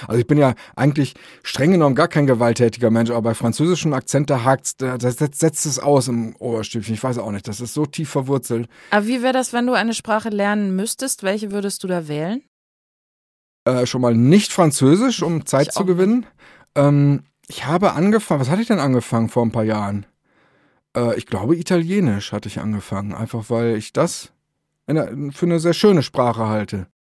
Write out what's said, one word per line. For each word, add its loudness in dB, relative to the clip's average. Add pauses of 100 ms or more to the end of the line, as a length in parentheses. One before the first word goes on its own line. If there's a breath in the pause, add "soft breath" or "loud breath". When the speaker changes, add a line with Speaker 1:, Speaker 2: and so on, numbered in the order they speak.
Speaker 1:
Also 0
ich 0
bin 4
ja 4 (220 loud breath)
eigentlich 0 (260 loud breath)
streng 0
genommen 4
gar 2
kein 2
gewalttätiger 2
Mensch, 2
aber -2
bei 2
französischem 0
Akzent, -2
da 0
hakt's, 0
da, -4
da 0
setzt, -2
setzt 0
es -2
aus 2
im -4
Oberstübchen. -6
Ich -6
weiß -2
auch -6
nicht, -8
das -8
ist -10
so -2
tief -6
verwurzelt. -2 (220 loud breath)
Speaker 2:
Aber 2
wie -2
wär 2
das, -2
wenn -2
du 0
eine 0
Sprache -4
lernen -2
müsstest? -4
Welche -4
würdest -6
du -6
da -4
wählen? -6 (1200)
Speaker 1:
Äh, 0
schon -4
mal 4
nicht 4
Französisch, 2
um -2
Zeit 2
Speaker 2:
Ich -6
Speaker 1:
zu -2
Speaker 2:
auch 0
Speaker 1:
gewinnen. 2
Speaker 2:
nicht. -8 (480 soft breath)
Speaker 1:
Ähm, 4 (240)
ich -12
habe 2
angefangen, 2
was -2
hatte 0
ich -4
denn 2
angefangen 0
vor 0
ein 0
paar 0
Jahren? -4 (880)
Äh, 0
ich -6
glaube, 0
Italienisch -2
hatte -8
ich -10
angefangen, -6
einfach -8
weil 0
ich -8
das -2 (560)
in -2
der, -2 (200)
für -6
eine 2
sehr 2
schöne 4
Sprache -2
halte. -4 (140)